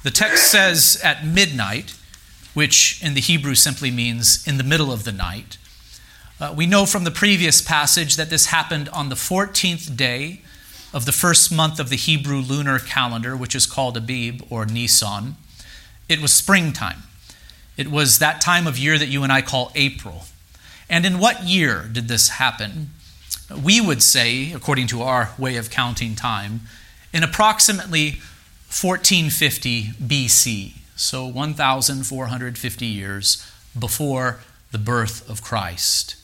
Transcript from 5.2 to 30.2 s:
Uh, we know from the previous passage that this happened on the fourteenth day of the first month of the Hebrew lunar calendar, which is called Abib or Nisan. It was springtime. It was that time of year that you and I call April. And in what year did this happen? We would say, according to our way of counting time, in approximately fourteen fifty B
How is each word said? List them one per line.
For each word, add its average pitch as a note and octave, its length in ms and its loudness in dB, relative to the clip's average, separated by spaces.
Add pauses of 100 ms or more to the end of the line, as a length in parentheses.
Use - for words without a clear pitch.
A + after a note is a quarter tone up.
Uh, D3 160 -8
we D#3 100 0
know G3 200 4
from G3 180 -2
the E3+ 80 -2
previous F3 500 4
passage D3 540 2
that D#3+ 140 -2
this D#3+ 160 2
happened D#3 440 0
on D3 200 -6
the C3 80 -6
fourteenth F3+ 800 -2
day C3+ 440 -4 (520)
of A#2+ 120 -4
the C#3 60 0
first - 400 4
month D#3 280 2
of C#3 100 -4
the C3 80 -2
Hebrew C#3+ 400 0
lunar C3+ 420 -2
calendar, B2 560 -4
which B2 200 -6
is B2+ 100 4
called B2 320 -2
Abib A#2+ 520 -6
or A2+ 160 -4
Nisan. A2 680 0 (720)
It D#3+ 140 2
was D3 100 2
springtime. E3 720 2 (720)
It C#3+ 160 -6
was C#3+ 280 2
that D#3+ 200 2
time F3 260 2
of C3+ 120 -2
year D3 200 2
that D3 120 0
you C#3 140 0
and C3+ 80 2
I C3+ 100 4
call B2+ 340 -4
April. C3+ 500 -4 (640)
And E3+ 160 2
in F#3 140 0
what A#3 240 4
year D3+ 480 0
did A#2 160 -4
this A#2 220 4
happen? B2+ 640 -4 (680)
We G3+ 200 6
would D3+ 200 0
say, B2+ 520 2
according C3 340 -2
to A#2 140 -4
our A#2+ 360 0
way C3 200 -2
of A2+ 120 -6
counting A#2+ 460 -2
time, A2 460 -6 (500)
in E3 120 0
approximately E3+ 1000 2 (480)
fourteen F3+ 600 2
fifty A#2+ 640 0 (140)
B C3 220 0